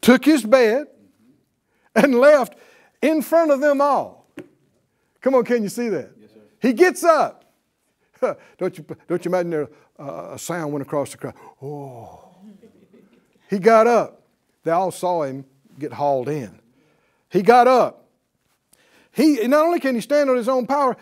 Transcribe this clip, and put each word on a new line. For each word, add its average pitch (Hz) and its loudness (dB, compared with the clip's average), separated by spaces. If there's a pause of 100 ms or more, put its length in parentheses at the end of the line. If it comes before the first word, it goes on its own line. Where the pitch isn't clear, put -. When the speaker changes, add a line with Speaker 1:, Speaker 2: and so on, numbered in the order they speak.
Speaker 1:
took 254 4
his 285 2
bed, 247 2 (1080)
and 262 4
left 277 4 (480)
in 311 2
front 320 2
of 262 0
them 285 2
all. 220 -2 (960)
Come 269 0
on, 240 4
can 240 -2
you 202 -4
see 240 -6
that? 151 -8 (100)
Speaker 2:
Yes, - -20
sir. - -20 (200)
Speaker 1:
He 254 0
gets 359 2
up. 311 0 (760)
<laughs> - -8
Don't 185 -6
you, 151 -20 (240)
don't 175 -6
you 175 -4
imagine 175 -2
there, 151 -6 (300)
uh, 143 -16
a 127 -16
sound 165 -10
went 143 -8
across 143 -6
the - -20
crowd? 123 -12 (280)
Oh. 135 -18 (1300)
He 196 -4
got 220 4
up. 220 -2 (400)
They 156 -4
all 180 -2
saw 180 -4
him 135 -10 (340)
get 139 -12
hauled 135 -4
in. 131 -10 (680)
He 185 0
got 240 4
up. 233 0 (1120)
He, 254 0
not 302 2
only 349 0
can 262 -2
he 226 -4
stand 285 0
on 254 0
his 226 -4
own 254 -2
power, 269 -2